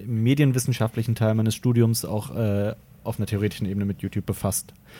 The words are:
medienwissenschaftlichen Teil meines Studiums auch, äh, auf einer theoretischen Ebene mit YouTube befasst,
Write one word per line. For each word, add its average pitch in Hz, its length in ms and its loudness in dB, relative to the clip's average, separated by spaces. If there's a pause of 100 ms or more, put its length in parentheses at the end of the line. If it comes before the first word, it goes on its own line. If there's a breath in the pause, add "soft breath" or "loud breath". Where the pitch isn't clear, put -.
medienwissenschaftlichen 120 1120 2
Teil 110 200 2
meines 110 200 2
Studiums 117 500 2
auch, 107 300 -6
äh, 104 380 0 (300)
auf 110 140 -6
einer 101 80 -2
theoretischen 104 400 -2
Ebene 98 200 -2
mit 101 180 -4
YouTube 101 240 -4
befasst, - 460 -4 (260 loud breath)